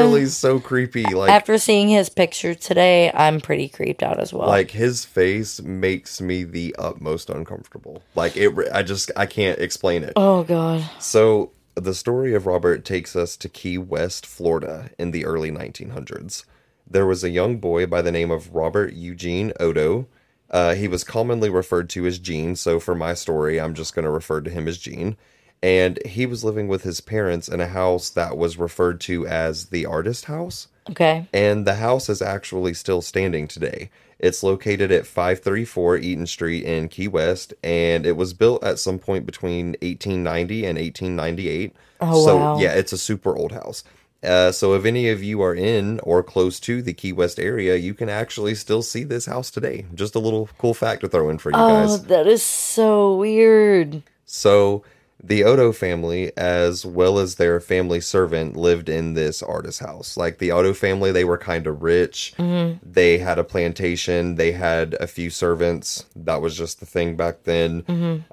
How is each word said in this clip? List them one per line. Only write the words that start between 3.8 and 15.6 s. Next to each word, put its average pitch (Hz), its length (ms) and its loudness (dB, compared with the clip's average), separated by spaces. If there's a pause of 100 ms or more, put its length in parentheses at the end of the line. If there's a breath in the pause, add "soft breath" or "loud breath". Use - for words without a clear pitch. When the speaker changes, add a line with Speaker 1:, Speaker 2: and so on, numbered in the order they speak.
Speaker 2:
out - 180 -2
as - 140 -6
well. - 120 -4
Speaker 1:
like, 98 260 4
his 120 340 -2
face 98 560 0
makes 92 580 -6
me 90 240 -4
the 85 340 -8
utmost 78 520 -6
uncomfortable. - 720 -14 (120)
Like, 85 220 -2
it, 101 140 4
re-, 78 180 -2
I 101 140 0
just, 98 340 -6
I 98 80 0
can't 98 340 0
explain 87 460 -2
it. - 120 -10
Speaker 2:
Oh, 196 280 4
God. 165 440 -2 (120)
Speaker 1:
So, 107 500 4 (240)
the 92 200 -4
story 123 400 -2
of 98 120 0
Robert 87 380 2
takes 92 320 -6
us 87 220 -2
to 92 100 -12
Key 90 300 -6
West, 92 480 -4
Florida, 80 720 -4
in 85 120 -4
the 80 140 -4
early 80 260 -4
nineteen - 400 -12